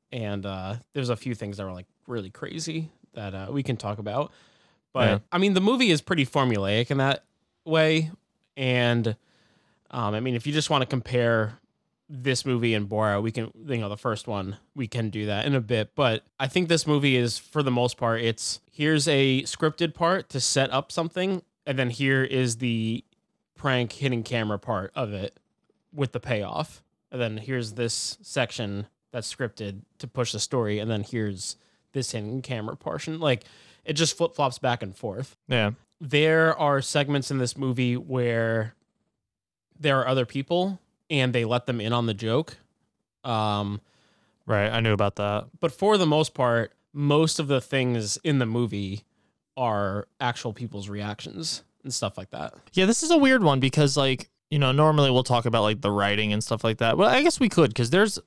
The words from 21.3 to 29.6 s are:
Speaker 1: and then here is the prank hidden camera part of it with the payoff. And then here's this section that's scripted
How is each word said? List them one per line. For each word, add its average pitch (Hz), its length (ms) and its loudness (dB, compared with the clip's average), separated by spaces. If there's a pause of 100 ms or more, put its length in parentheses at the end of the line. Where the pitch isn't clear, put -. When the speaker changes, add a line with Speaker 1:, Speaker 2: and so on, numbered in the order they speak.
Speaker 1:
and 135 140 -2
then 127 100 0
here 135 340 2
is 127 340 0
the 117 480 -2 (500)
prank 123 380 0
hidden 123 320 -2
camera 110 340 -2
part 98 380 -6
of 107 180 -4
it 98 240 -8 (560)
with 139 180 -4
the 120 80 -6
payoff. 113 600 -6 (280)
And 127 100 -8
then 110 180 -2
here's 117 360 -6
this - 460 -4
section 107 680 -4 (240)
that's 117 200 -8
scripted 104 500 -8 (160)